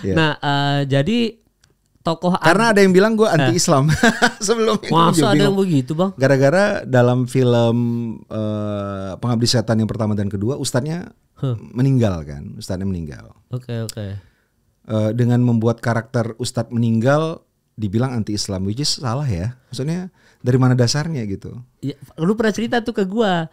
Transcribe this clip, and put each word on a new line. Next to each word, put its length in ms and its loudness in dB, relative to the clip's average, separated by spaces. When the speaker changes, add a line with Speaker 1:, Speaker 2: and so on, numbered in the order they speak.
Speaker 1:
Iya. 140 -2
Speaker 2:
Nah, 220 2
eh, 500 0
jadi 320 2
tokoh 320 0
Speaker 1:
Karena 320 4
Speaker 2:
Ad- 80 4
Speaker 1:
ada 80 6
yang 120 6
bilang 200 6
gue 140 4
Speaker 2:
Eh. 80 2
Speaker 1:
anti-Islam. 560 4
<laughs> 260 0
Sebelum 380 0
itu 100 -10
Speaker 2:
Masa 240 4
Speaker 1:
juga 140 4
Speaker 2:
ada 100 4
yang 140 4
Speaker 1:
bingung. 100 0
Speaker 2:
begitu, 320 0
Bang? 220 0
Speaker 1:
Gara-gara 480 4
dalam 420 2
film, 500 2
eh, 920 -6
Pengabdi 300 0
Setan 300 0
yang 140 0
pertama 240 -2
dan 140 -2
kedua, 280 -4
ustadznya 540 -6
Speaker 2:
Huh. 320 -4
Speaker 1:
meninggal 560 2
kan, 320 -12
ustadznya 300 -8
meninggal. 500 -8
Speaker 2:
Oke, 340 -8
oke. 240 -10
Speaker 1:
Eh, 240 0
dengan 300 2
membuat 400 2
karakter 560 -4
ustadz 340 -6
meninggal, 720 0
dibilang 420 -2
anti-Islam, 480 -4
which 160 -4
is 160 -2
salah 300 -4
ya. 320 -4
Maksudnya 460 -8
dari 180 -2
mana 180 2
dasarnya 520 -2
gitu? 380 -12
Speaker 2:
Iya, 180 -8
lu 160 0
pernah 160 0
cerita 280 -2
tuh 140 -6
ke 120 -2
gua, 480 -2